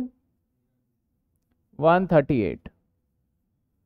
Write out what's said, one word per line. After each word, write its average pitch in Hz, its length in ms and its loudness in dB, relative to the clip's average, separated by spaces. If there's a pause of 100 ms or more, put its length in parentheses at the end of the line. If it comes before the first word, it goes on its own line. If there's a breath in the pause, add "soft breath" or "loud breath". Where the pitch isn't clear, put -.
(1800)
वन 170 280 2
थर्टी 147 360 2
एट। 76 260 -6 (1160)